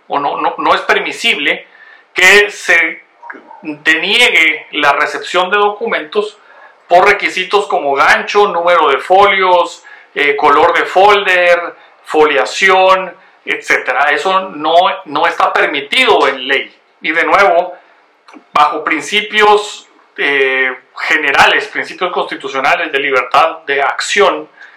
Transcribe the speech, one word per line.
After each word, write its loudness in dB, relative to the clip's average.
o -4
no, -4
no, -4
no 0
es -2
permisible -4
que 4
se -2
deniegue 0
la 0
recepción -4
de 0
documentos -4
por 4
requisitos 0
como -2
gancho, 2
número 2
de 0
folios, 2
eh, 0
color 4
de 0
folder, 2
foliación, 2
etcétera. -2
Eso -2
no, -2
no -2
está 0
permitido 0
en -6
ley. -4
Y -4
de 0
nuevo, 2
bajo 0
principios, -2
eh, 0
generales, 0
principios -8
constitucionales -4
de -2
libertad 0
de -2
acción, -2